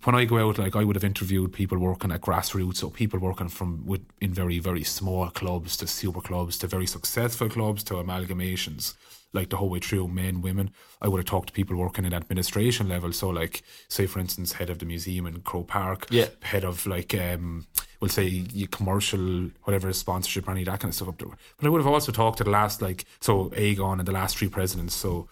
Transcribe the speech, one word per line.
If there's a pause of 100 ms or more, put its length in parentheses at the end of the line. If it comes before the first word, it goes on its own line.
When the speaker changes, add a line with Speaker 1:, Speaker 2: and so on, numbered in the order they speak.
Speaker 1:
when
I
go
out,
like,
I
would
have
interviewed
people
working
at
grassroots,
so
people
working
from
with, (200)
in
very,
very
small
clubs
to
super
clubs
to
very
successful
clubs
to
amalgamations, (400)
like,
the
whole
way
through,
men,
women. (300)
I
would
have
talked
to
people
working
in
administration
level.
So,
like, (280)
say,
for
instance,
head
of
the
museum
in
Croke
Park,
Speaker 2:
Yeah. (120)
Speaker 1:
head
of,
like,
um, (320)
we'll
say, (100)
y-,
commercial, (140)
whatever,
sponsorship
or
any
of
that
kind
of
stuff
up
there. (300)
But
I
would
have
also
talked
to
the
last,
like, (160)
so
Aegon
and
the
last
three
presidents,
so